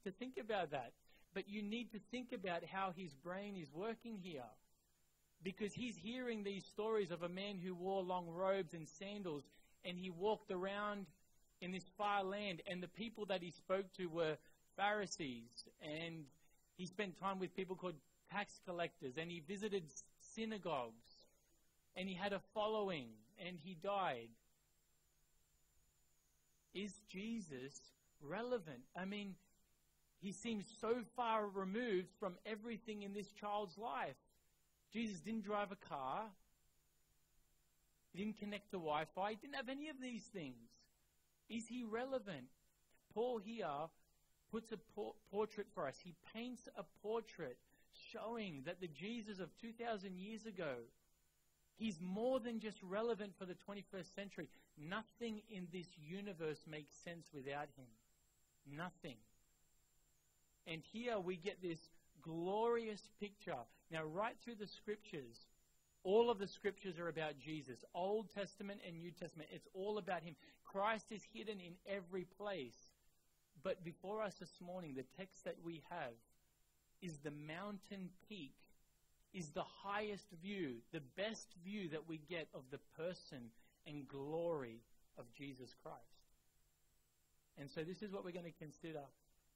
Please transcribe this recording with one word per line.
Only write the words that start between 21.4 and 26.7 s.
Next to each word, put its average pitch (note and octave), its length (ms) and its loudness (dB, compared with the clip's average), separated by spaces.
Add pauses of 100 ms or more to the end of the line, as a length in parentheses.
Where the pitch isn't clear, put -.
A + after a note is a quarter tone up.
and F#3 120 0
he F#3+ 80 -2
had G3 160 2
a F#3+ 100 2 (120)
following, G3+ 540 4 (380)
and F3+ 160 -4
he F#3 140 -8
died. D#3+ 540 4 (2500)